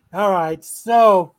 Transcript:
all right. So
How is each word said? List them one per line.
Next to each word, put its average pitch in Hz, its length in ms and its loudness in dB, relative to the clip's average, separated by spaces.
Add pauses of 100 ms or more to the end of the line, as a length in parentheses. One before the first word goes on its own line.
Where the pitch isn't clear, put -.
(160)
all 202 160 -2
right. 160 320 -6
So 220 760 0